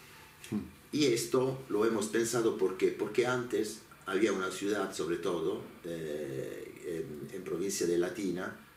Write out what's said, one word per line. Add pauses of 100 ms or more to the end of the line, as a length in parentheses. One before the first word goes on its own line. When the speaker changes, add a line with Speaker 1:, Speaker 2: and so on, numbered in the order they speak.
(500)
Speaker 1:
Hmm. (300)
Speaker 2:
Y
esto
lo
hemos
pensado,
¿por
qué?
Porque
antes (260)
había
una
ciudad,
sobre
todo, (220)
eh, (260)
en,
en
provincia
de
Latina, (180)